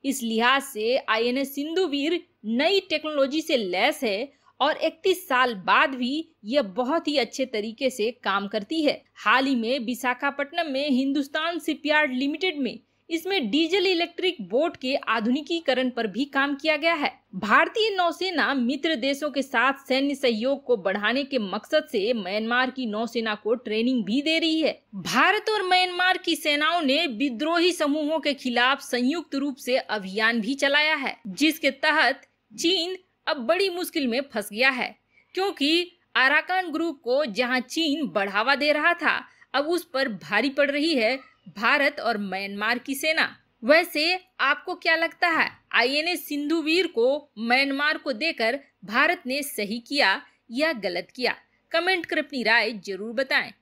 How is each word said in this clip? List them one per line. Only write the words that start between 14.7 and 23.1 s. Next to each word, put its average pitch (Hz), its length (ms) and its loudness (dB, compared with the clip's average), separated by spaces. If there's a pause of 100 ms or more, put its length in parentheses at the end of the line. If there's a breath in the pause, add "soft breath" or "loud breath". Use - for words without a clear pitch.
के 262 200 -2
आधुनिकीकरण 254 920 0
पर 254 160 -4
भी 214 200 -2
काम 277 280 0
किया 302 220 0
गया 330 180 0
है। 294 160 0 (260)
भारतीय 330 540 4
नौसेना 339 640 0
मित्र 269 420 0
देशों 277 340 -2
के 269 120 -2
साथ 262 460 0
सैन्य 277 260 0
सहयोग 254 500 0
को 240 120 2
बढ़ाने 208 480 0
के 262 140 -4
मकसद 220 520 -2
से 220 220 0
म्यांमार 226 580 -2
की 262 160 -8
नौसेना 226 480 -4